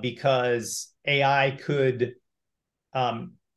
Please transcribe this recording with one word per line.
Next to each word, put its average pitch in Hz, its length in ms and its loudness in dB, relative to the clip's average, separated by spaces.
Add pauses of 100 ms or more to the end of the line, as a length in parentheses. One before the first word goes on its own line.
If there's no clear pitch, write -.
because 123 920 -2 (120)
A 139 180 2
I 139 360 2
could, 127 540 0 (800)
um, 123 400 -4 (240)